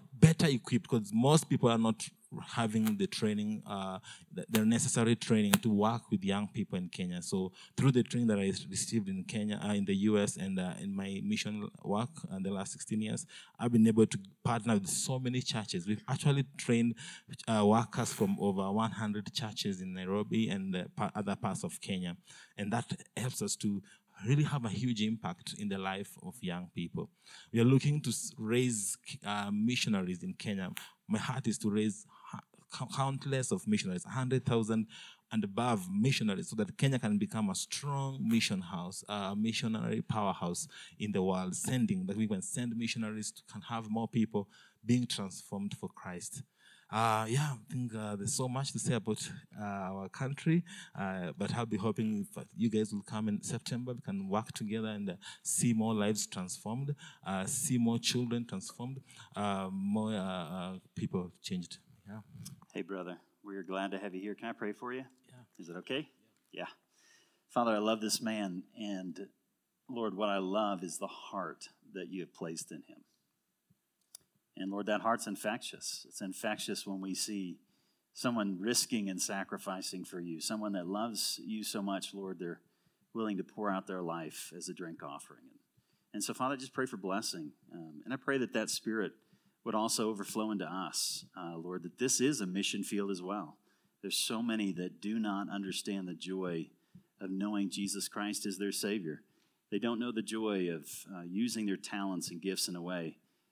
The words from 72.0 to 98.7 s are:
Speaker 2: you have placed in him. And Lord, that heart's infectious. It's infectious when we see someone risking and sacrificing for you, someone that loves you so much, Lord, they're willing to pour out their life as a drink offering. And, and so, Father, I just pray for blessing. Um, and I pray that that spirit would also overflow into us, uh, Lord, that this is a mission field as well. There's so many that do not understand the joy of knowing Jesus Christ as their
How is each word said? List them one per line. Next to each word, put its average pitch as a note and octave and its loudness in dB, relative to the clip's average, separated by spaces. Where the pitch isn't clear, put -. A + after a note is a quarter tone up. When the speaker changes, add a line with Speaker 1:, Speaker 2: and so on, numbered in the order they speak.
Speaker 2:
you F2+ -6
have - -10
placed E2 -8
in D2 -12
him. - -20
And F#2+ -4
Lord, G2+ -2
that G#2+ 2
heart's A2+ 2
infectious. - -6
It's - -14
infectious G2+ -4
when F#2+ -6
we F#2+ -4
see F#2+ -4
someone G#2 0
risking A2 2
and F#2 -4
sacrificing F#2+ -4
for F2+ -8
you, E2 -6
someone G#2+ -4
that F2 -2
loves G#2 -2
you G#2+ -4
so G#2+ -4
much, G2 -2
Lord, F#2+ -6
they're E2+ -6
willing G#2+ -2
to F2+ -2
pour G#2 -2
out F#2+ -2
their F#2 -4
life E2 -6
as F2 -10
a F2 -8
drink E2 -10
offering. C#2+ -14
And, - -20
and G#2 -4
so, A#2 -4
Father, C3 0
I C3 -6
just C3+ -12
pray C3 0
for A#2+ -8
blessing. F#2+ -4
Um, D#2+ -14
and A#2+ -6
I C3 -2
pray C#3 0
that A#2 0
that G#2+ 0
spirit A2 -2
would A2+ -2
also A2 2
overflow A2 -2
into F#2 -2
us, F2 -4
uh, F2 -10
Lord, F2 -6
that - -10
this B2+ 2
is C3 4
a G2 0
mission G2 0
field G2+ -2
as F2+ -2
well. F#2 -6
There's F#2+ -4
so A2+ 0
many G#2+ 0
that F2+ -6
do A2 -2
not G2+ -2
understand G2 -4
the F2+ -6
joy F2 -4
of F#2+ -6
knowing G2+ 0
Jesus G2+ -4
Christ G#2 -4
as F#2+ -2
their G2+ 0